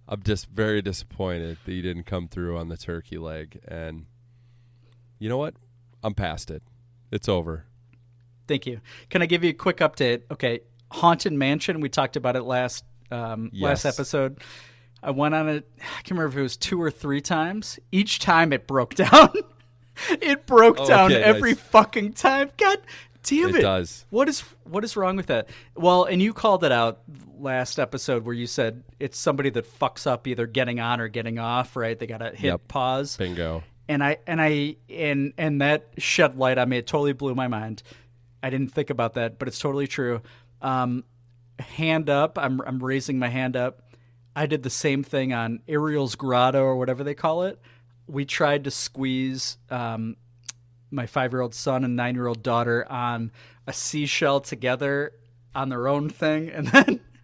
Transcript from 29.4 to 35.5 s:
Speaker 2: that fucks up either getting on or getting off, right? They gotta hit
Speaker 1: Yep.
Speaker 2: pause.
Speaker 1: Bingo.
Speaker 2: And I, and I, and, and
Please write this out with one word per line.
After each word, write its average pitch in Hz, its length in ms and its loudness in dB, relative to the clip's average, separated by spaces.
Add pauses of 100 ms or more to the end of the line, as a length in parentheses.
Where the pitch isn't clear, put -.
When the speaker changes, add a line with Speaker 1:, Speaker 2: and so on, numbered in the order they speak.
Speaker 2:
that - 160 -4 (120)
fucks - 280 -4
up 123 200 -2
either 120 200 -2
getting 120 340 -2
on 120 200 -2
or 113 80 -4
getting 113 300 -6
off, 120 380 -4
right? 113 220 -4
They 117 80 -8
gotta 113 240 -10
hit - 140 -8
Speaker 1:
Yep. 87 240 -2
Speaker 2:
pause. 135 480 -2
Speaker 1:
Bingo. 85 460 -4 (260)
Speaker 2:
And 143 160 -2
I, 147 220 0
and 165 140 -4
I, 151 360 0 (120)
and, 143 480 -2
and 151 260 -2